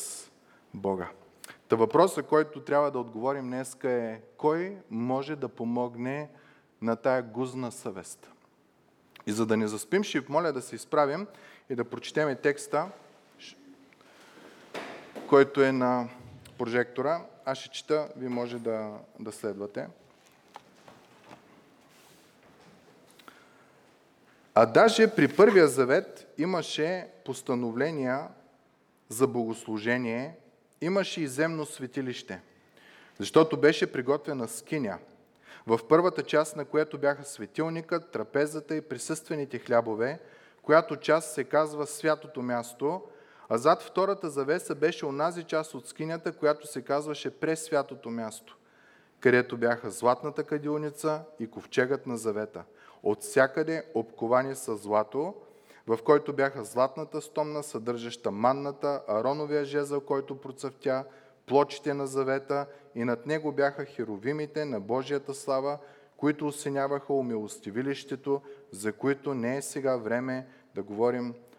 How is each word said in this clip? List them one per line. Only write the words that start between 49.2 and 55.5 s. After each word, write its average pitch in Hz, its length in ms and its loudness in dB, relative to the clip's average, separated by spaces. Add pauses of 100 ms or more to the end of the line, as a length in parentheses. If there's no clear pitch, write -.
бяха 117 340 0
златната 127 520 0
кадилница 151 760 -2 (180)
и 113 80 -6
ковчегът 127 600 0
на 120 100 -4
завета. 107 460 -4 (400)
Отсякъде 147 920 2
обковани 127 600 0
със 110 260 -6
злато, 107 540 0 (520)